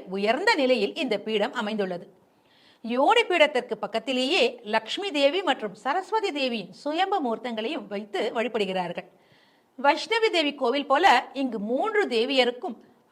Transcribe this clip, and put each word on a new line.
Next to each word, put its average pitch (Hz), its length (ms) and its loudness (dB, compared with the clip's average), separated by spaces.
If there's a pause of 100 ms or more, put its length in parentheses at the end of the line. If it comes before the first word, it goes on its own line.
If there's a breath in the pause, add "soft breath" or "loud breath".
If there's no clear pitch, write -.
உயர்ந்த 220 460 2
நிலையில் 254 400 2
இந்த 247 220 -2
பீடம் 220 360 -2
அமைந்துள்ளது. 202 520 -4 (800 soft breath)
யோனி 294 380 4
பீடத்திற்கு 294 520 2
பக்கத்திலேயே 254 880 -2
லக்ஷ்மி 226 480 -4
தேவி 285 300 2
மற்றும் 262 340 -2
சரஸ்வதி 370 560 -2
தேவியின் 240 420 -4
சுயம்பு 370 460 -2
மூர்த்தங்களையும் 233 680 -4
வைத்து 208 460 -4
வழிபடுகிறார்கள். 190 720 -2 (720 soft breath)
வைஷ்ணவி 320 520 2
தேவி 302 240 0
கோவில் 262 300 0
போல 294 200 4 (280)
இங்கு 254 260 -4
மூன்று 349 480 0
தேவியருக்கும் 247 720 0 (340 soft breath)